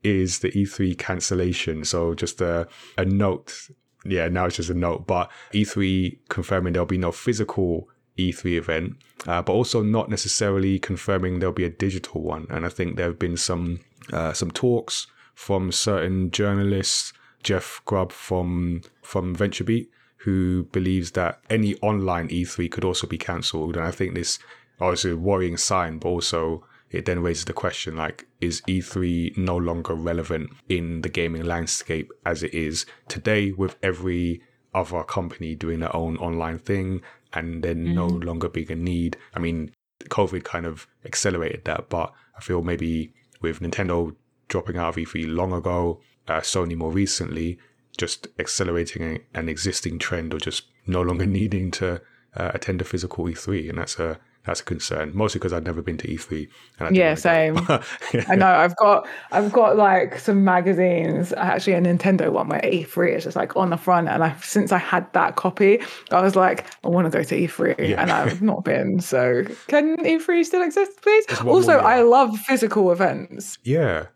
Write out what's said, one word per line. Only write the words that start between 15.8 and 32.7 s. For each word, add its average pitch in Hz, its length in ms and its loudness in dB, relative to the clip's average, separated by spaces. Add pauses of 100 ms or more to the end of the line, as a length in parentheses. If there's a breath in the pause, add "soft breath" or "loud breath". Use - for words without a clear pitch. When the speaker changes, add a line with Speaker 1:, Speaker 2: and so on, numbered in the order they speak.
Speaker 1:
journalists, 98 840 0 (300 soft breath)
Jeff - 420 -4
Grubb 92 260 0
from, 87 680 -2 (220)
from 90 320 -4
VentureBeat, 104 540 -2 (320)
who 92 500 0
believes 92 400 -2
that 90 280 -2 (120)
any 107 240 0
online 95 560 -2
E 87 140 -2
three 87 220 -6
could 90 160 -6
also 90 220 -2
be 82 140 -6
cancelled. 85 580 -4
And 82 80 -4
I 87 60 -2
think 87 240 -4
this 87 240 -4 (420 soft breath)
obviously 90 300 0
a 85 60 -2
worrying 92 400 0
sign, 85 420 -2
but 82 100 -4
also 82 560 -2 (240 soft breath)
it - 160 -6
then 87 160 -2
raises 82 240 -2
the 82 80 -8
question, - 440 -6
like, 78 280 -6 (160)
is 85 240 -4
E 92 160 0
three 87 560 -2
no 90 200 -2
longer 85 360 -4
relevant 82 560 -4 (200)
in 85 320 -2
the - 80 -4
gaming 82 340 -2
landscape 82 680 -4 (140)
as 82 180 -2
it 78 100 -6
is 80 320 -4 (240 soft breath)